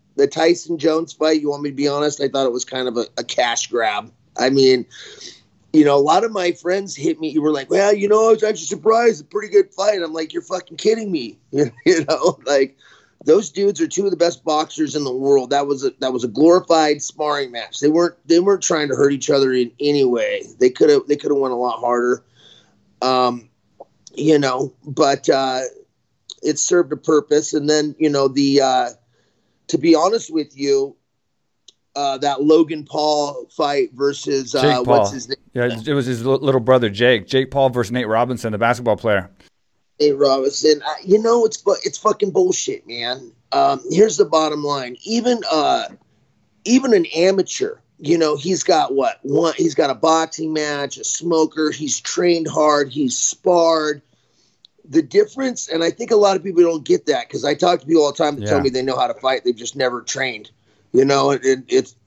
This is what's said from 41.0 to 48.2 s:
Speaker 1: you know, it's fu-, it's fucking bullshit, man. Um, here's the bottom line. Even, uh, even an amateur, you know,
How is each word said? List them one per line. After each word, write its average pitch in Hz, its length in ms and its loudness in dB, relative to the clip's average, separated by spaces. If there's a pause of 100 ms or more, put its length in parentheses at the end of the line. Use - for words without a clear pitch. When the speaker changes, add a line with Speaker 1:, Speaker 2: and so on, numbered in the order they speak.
Speaker 1:
you 196 140 4
know, 226 260 2
it's 220 140 -4
fu-, 185 260 0
it's 165 140 -6
fucking - 320 -2
bullshit, 180 560 -2
man. 120 460 -10 (200)
Um, 139 380 0
here's 185 260 4
the 196 80 4
bottom 151 400 0
line. 135 400 -6
Even, 233 460 -2
uh, 139 380 0 (760)
even 247 300 4
an 175 100 4 (100)
amateur, 180 600 0 (220)
you 156 180 0
know, 151 200 0